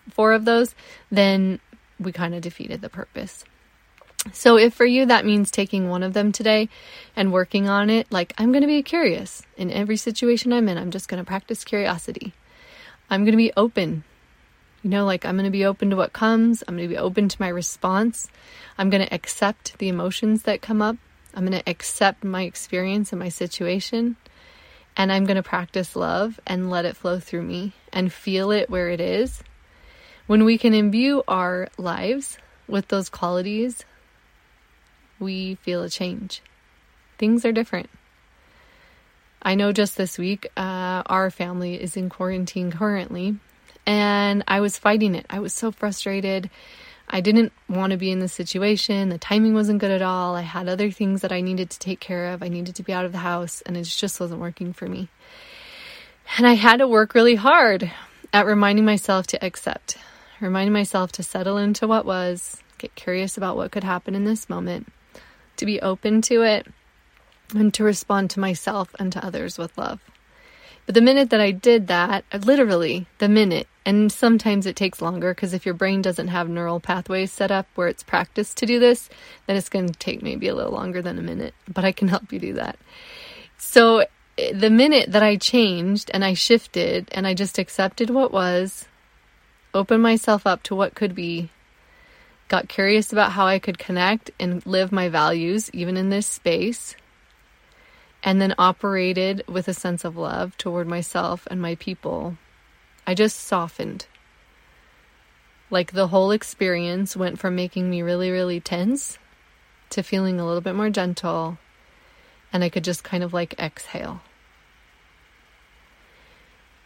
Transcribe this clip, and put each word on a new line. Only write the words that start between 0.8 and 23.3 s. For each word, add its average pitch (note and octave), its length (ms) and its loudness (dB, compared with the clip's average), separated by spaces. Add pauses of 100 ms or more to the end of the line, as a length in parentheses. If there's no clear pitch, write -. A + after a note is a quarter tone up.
then F#3+ 480 2 (400)
we F#3 120 -6
kinda F3 300 -6
defeated - 400 -10
the - 80 -12
purpose. - 560 -14 (880)
So A#3 240 8
if A3+ 160 8
for A#3 120 4
you B3+ 200 4
that A3+ 200 6
means G#3 260 2
taking F#3+ 360 -2
one F3+ 140 -2
of F#3+ 120 -4
them G#3 180 2
today G#3+ 360 2 (480)
and F#3+ 160 2
working G3 380 2
on G3+ 220 2
it, A3+ 200 0
like, F3 280 -2
I'm A3+ 120 4
gonna C#4 140 4
be D4 160 2
curious G3 640 -2 (120)
in F#3 160 -6
every G#3 260 -2
situation A#3+ 540 0
I'm A#3 160 2
in. F3 120 -2
I'm F3+ 120 -8
just F#3+ 160 -10
gonna F3+ 160 -8
practice G3 400 -8
curiosity. F#3 680 -6 (760)
I'm G3 160 0
gonna A3 140 4
be A3+ 180 4
open. F3+ 480 0 (800)
You G3+ 100 -4
know, G3+ 140 2
like, F#3 200 -2
I'm F#3 100 -2
gonna G3 160 0
be G3 140 2
open G3 240 0
to F#3+ 80 0
what - 160 0
comes. A3+ 520 2
I'm F3 120 -8
gonna F3 100 -6
be E3+ 100 -6
open G3 300 0
to - 140 -4
my F#3 80 -2
response. F#3 800 -2 (480)
I'm G3 120 0
gonna G3 220 2
accept - 640 -4
the F#3+ 120 -4
emotions F#3+ 540 0
that - 180 -2
come G#3+ 200 -2
up. A3 140 0 (380)
I'm F#3 100 -6
gonna F#3 240 -2
accept - 560 -2
my F#3+ 200 -4
experience F#3+ 680 -4
and F3+ 80 -6
my F3+ 80 -6
situation. F#3 880 -4 (800)